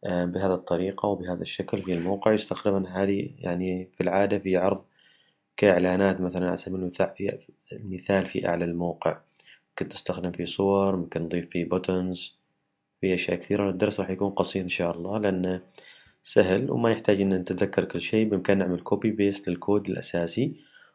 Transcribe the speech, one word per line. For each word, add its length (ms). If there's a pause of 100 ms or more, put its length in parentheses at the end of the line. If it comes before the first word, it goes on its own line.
آه، 220
بهذه 280
الطريقة 540
وبهذا 340
الشكل 400
في 120
الموقع. 400
يستخدم 520
هذه 520
يعني 560
في 100
العادة 360
في 180
عرض 260 (720)
كإعلانات 640
مثلًا، 260
على 100
سبيل 220
المثا-، 380
في، 200 (340)
المثال 540
في 220
أعلى 180
الموقع. 520 (520)
ممكن 200
تستخدم 420
في 140
صور، 500
ممكن 260
نضيف 280
فيه 200
buttons، 500 (840)
في 120
أشياء 240
كثيرة. 320
الدرس 300
راح 100
يكون 200
قصير 340
إن 60
شاء 280
الله 200
لأنه 440 (640)
سهل 480
وما 200
يحتاج 300
إن 120
نتذكر 520
كل 160
شيء. 280
بإمكاننا 360
نعمل 160
كوبي 300
بيست 380
للكود 400
الأساسي 840 (240)